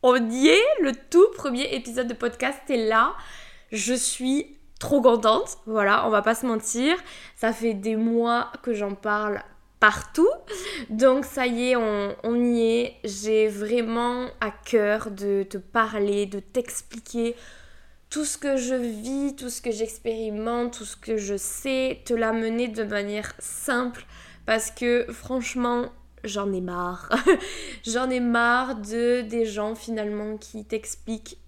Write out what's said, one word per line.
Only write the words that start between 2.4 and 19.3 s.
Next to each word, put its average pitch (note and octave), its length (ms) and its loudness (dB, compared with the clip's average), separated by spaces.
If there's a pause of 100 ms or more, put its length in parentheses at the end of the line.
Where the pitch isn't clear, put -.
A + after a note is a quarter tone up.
est A#3 180 2
là. A3+ 300 4 (560)
Je G#3+ 200 -2
suis B3+ 640 -2 (220)
trop C#4+ 220 2
contente, A3+ 680 4
voilà, G#3+ 400 2
on A3+ 40 2
va G#3 120 4
pas A3+ 140 2
se C4 100 -4
mentir. A#3+ 480 0 (400)
Ça A3+ 180 0
fait A3+ 220 0
des G#3+ 220 -2
mois A#3 560 2 (100)
que B3 100 -2
j'en G3+ 220 -2
parle G#3 480 -2 (380)
partout. D#4 480 4 (600)
Donc C4 340 6
ça B3+ 240 -2
y B3 220 0
est, B3 60 4
on, G#3 460 0
on A#3+ 220 2
y A#3+ 160 2
est. A3+ 420 2
J'ai G#3+ 460 0
vraiment A#3 800 -2 (140)
à G#3+ 120 -2
cœur G#3+ 580 2
de G3 320 -2
te G3 160 -8
parler, G3+ 680 0
de G3 120 -8
t'expliquer A#3 960 -6 (760)
tout D4+ 180 -4
ce - 120 -6
que C#4 180 0
je B3+ 200 0
vis, B3 580 -4